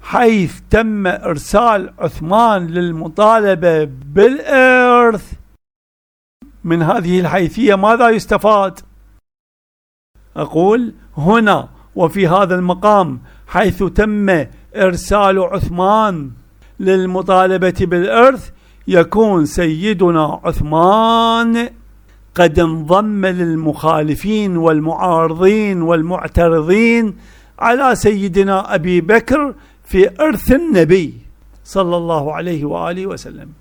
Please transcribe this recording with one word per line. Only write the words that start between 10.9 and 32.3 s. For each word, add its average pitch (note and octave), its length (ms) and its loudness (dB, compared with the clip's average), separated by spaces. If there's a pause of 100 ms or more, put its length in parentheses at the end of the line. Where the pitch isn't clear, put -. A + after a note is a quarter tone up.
هنا F#3+ 520 0 (260)
وفي F#3 320 0
هذا F#3 280 2
المقام F3+ 640 0 (280)
حيث F#3 360 -2
تم G3 600 0 (300)
إرسال F#3+ 640 0
عثمان F3+ 920 -2 (480)
للمطالبة F#3 1000 0
بالإرث، G#3 680 2 (380)
يكون F#3 580 2
سيدنا E3+ 1000 -2
عثمان A3+ 1300 0 (680)
قد F3 240 2
انضم F3+ 680 0
للمخالفين E3 1300 -2
والمعارضين E3 1200 0
والمعترضين E3+ 1300 0 (440)
على B3 360 0
سيدنا G3 800 0
أبي F3 260 0
بكر A#3 520 0 (300)
في F#3 380 0
إرث D4+ 300 0
النبي F#3 640 2 (500)
صلى F3 340 -2
الله D#3 360 -4